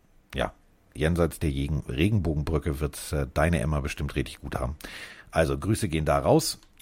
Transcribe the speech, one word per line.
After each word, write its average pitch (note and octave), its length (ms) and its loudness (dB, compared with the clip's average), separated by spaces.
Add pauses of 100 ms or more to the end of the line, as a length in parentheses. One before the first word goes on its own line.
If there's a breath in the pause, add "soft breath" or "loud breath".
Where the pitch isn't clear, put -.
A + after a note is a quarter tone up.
(340)
ja, A1 180 -2 (420)
jenseits E2 440 2
der D#2+ 120 0
Jegen-, C#2 380 -2
Regenbogenbrücke D#2 920 0
wird's, - 320 -6
äh, C#2+ 220 0
deine D#2+ 260 4
Emma D2 200 0
bestimmt C#2+ 360 -4
richtig - 240 -4
gut - 140 -8
haben. C2+ 220 -4 (540 loud breath)
Also C#2+ 280 2
Grüße G#2 300 0
gehen D#2 180 0
da D2 120 4
raus. A2 400 2 (240)